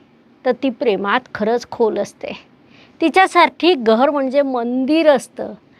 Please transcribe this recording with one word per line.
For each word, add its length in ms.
तर 80
ती 80
प्रेमात 500
खरंच 360
खोल 280
असते. 340
तिच्यासाठी 720
घर 360
म्हणजे 320
मंदिर 680
असतं. 440